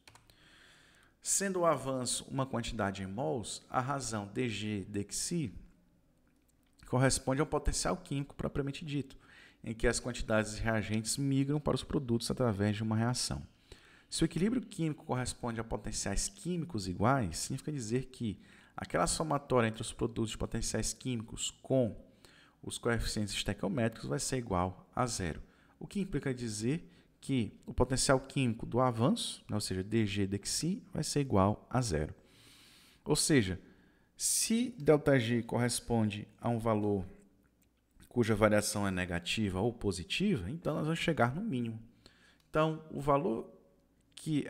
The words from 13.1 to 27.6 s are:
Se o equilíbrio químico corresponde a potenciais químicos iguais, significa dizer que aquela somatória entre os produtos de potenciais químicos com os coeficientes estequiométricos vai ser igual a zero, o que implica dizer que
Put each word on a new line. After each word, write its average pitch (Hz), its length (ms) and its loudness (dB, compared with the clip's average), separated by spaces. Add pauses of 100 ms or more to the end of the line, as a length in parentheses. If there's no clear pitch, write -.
Se - 160 0
o - 20 6
equilíbrio 175 340 0
químico - 440 -4
corresponde 120 560 -4
a 110 40 -6
potenciais 110 640 -4
químicos 151 600 -4
iguais, 101 500 2
significa - 320 -6
dizer 127 360 -2
que 107 340 -6 (360)
aquela 175 300 0
somatória 139 640 2
entre 110 140 -4
os - 100 -8
produtos 113 400 -2
de - 60 -8
potenciais 110 540 -2
químicos - 600 -6 (100)
com 123 320 2 (680)
os - 160 -10
coeficientes 110 560 0
estequiométricos 117 760 -2
vai 143 100 -2
ser 135 200 -2
igual 92 580 0
a 127 100 2
zero, 92 340 -2 (380)
o - 80 -12
que 202 140 -4
implica 143 340 -2
dizer 120 560 -2 (300)
que 127 440 0